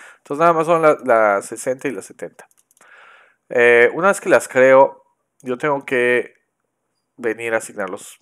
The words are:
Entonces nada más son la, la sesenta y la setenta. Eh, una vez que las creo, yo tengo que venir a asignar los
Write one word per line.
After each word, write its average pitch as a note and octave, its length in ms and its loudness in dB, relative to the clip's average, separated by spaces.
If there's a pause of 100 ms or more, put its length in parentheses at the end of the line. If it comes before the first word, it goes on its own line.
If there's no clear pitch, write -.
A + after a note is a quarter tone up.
(160)
Entonces C#3+ 240 -10
nada E3+ 140 2
más D#3+ 120 -2
son E3 160 0
la, D3+ 220 2
la A2 360 2
sesenta B2+ 460 -10
y C3+ 60 -6
la F#2+ 100 -12
setenta. - 460 -20 (1000)
Eh, A#2+ 460 4
una E3+ 140 -2
vez F#3+ 120 -2
que - 80 -8
las B2+ 200 2
creo, C3 560 2 (380)
yo B2+ 140 -8
tengo C#3+ 300 -6
que B2 540 -2 (840)
venir A2+ 300 -8
a A2+ 60 -2
asignar G2 320 -10
los - 300 -18